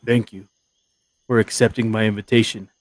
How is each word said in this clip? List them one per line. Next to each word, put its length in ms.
Thank 280
you 140
for 120
accepting 520
my 140
invitation 640